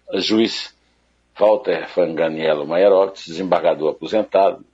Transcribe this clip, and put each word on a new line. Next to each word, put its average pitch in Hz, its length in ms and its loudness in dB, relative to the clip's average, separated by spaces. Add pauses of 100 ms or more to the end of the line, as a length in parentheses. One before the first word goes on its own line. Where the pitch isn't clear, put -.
(140)
juiz 104 600 -2 (640)
Walter 92 500 0
Fanganiello 80 760 -2
Maierovitz, 95 600 2
desembargador 82 640 -2
aposentado 95 840 0